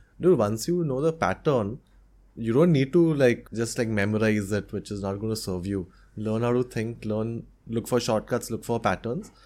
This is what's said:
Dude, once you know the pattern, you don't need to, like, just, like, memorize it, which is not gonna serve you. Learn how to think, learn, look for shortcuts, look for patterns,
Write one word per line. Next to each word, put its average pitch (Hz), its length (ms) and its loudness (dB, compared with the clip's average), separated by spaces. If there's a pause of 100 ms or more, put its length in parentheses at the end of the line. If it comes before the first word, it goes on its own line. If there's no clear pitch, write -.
(260)
Dude, 175 120 6
once 110 300 0
you 175 160 0
know 131 160 -2
the 160 120 2 (120)
pattern, 110 540 0 (600)
you 113 140 -2
don't 165 200 6
need 135 200 2
to, 175 100 6 (120)
like, 123 340 2 (120)
just, 113 180 -4
like, 117 100 0
memorize 104 640 0
it, 98 200 -4
which 101 180 -8
is 101 120 -6
not 101 180 -4
gonna 110 160 -4
serve 92 300 -6
you. 98 200 -2 (300)
Learn 107 260 -2
how 120 100 2
to 123 100 2
think, 117 440 -6
learn, 110 380 -4 (220)
look 113 220 -4
for 127 100 2
shortcuts, 117 520 -2
look 110 140 -6
for 117 140 -2
patterns, 117 520 -4 (160)